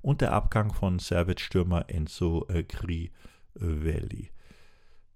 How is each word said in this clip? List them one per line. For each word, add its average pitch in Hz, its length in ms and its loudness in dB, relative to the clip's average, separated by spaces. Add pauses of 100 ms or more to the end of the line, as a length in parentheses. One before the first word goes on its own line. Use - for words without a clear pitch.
und 143 200 0
der 127 120 4
Abgang 107 400 2
von 90 280 2
Servette-Stürmer 87 920 2
Enzo, 82 580 0
äh, 85 140 0
Crivelli. - 1700 -4 (840)